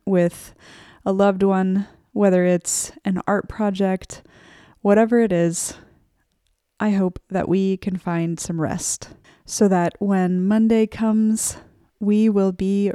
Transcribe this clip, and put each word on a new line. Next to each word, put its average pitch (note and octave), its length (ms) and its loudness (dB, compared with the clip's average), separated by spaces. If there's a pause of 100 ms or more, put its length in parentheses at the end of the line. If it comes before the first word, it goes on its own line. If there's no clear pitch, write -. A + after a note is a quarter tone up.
with F3 500 -2 (520)
a G3 60 0
loved G3 280 2
one, F#3+ 460 0 (240)
whether F#3 320 2
it's - 480 -2 (140)
an F#3 220 -2
art G3 200 -2
project, F#3+ 760 -4 (580)
whatever A3 380 4
it A3 120 2
is, E3+ 440 -2 (1080)
I G#3 100 0
hope F#3+ 280 0 (100)
that F#3+ 180 -2
we F#3+ 300 0
can F#3+ 180 -6
find E3+ 440 -4
some E3+ 200 -6
rest - 500 -6 (360)
so - 240 2
that F3 300 0
when F#3 460 0
Monday A3 400 2
comes, A3 720 -2 (440)
we G#3 280 2
will G3 240 2
be G3 440 -2